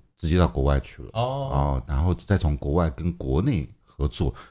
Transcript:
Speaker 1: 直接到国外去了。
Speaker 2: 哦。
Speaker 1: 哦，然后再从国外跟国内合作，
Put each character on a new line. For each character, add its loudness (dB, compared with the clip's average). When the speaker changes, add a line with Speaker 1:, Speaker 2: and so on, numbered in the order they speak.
Speaker 1:
直 -6
接 4
到 6
国 -2
外 4
去 -14
了。 -16
Speaker 2:
哦。 -4
Speaker 1:
哦， -2
然 0
后 2
再 0
从 2
国 -4
外 2
跟 -4
国 -2
内 0
合 -4
作， -2